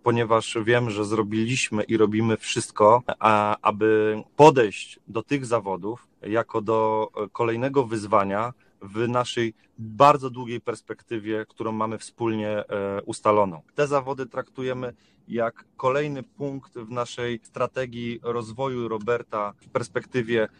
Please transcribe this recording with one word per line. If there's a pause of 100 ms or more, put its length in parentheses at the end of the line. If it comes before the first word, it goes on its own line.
ponieważ
wiem,
że
zrobiliśmy
i
robimy
wszystko, (160)
a,
aby (120)
podejść
do
tych
zawodów (140)
jako
do,
e,
kolejnego
wyzwania (280)
w
naszej (240)
bardzo
długiej
perspektywie,
którą
mamy
wspólnie,
e, (400)
ustaloną. (140)
Te
zawody
traktujemy (340)
jak (120)
kolejny
punkt
w
naszej
strategii
rozwoju
Roberta
w
perspektywie (120)